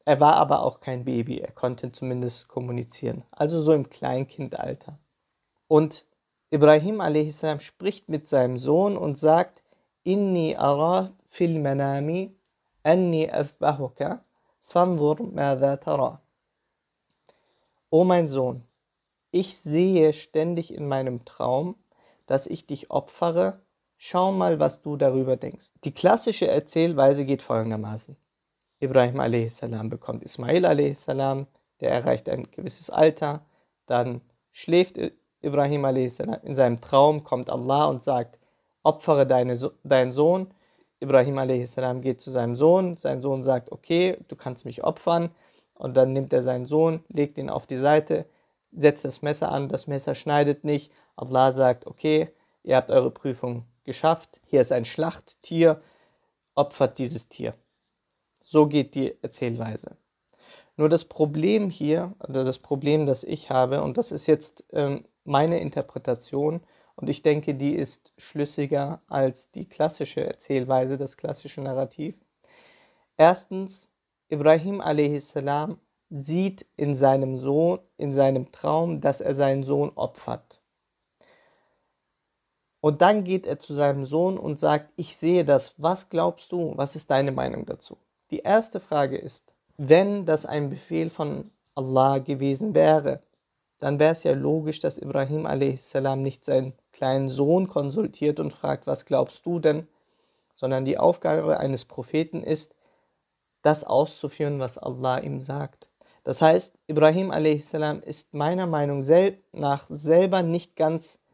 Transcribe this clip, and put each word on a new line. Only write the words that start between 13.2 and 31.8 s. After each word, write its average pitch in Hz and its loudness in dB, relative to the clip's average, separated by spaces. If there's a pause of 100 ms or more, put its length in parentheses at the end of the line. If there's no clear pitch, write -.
azbahuka, 143 -4 (360)
fanzur 165 2
madha 139 0
tara. 139 -4 (1700)
O 160 6
mein 175 4
Sohn, 127 -4 (680)
ich 185 -2
sehe 165 2
ständig 165 -4
in 151 -8
meinem 131 -4
Traum, 135 -4 (520)
dass 135 -2
ich - -12
dich - -12
opfere, 175 -2 (360)
schau 185 -2
mal, 180 0
was - 0
du 147 -6
darüber 131 2
denkst. - -12 (100)
Die 147 -6
klassische 208 2
Erzählweise 143 2
geht 135 -2
folgendermaßen. 113 -6 (600)
Ibrahim 131 2
a.s. 117 -2 (260)
bekommt 117 -10
Ismail - 0
a.s., 143 0
der 135 -4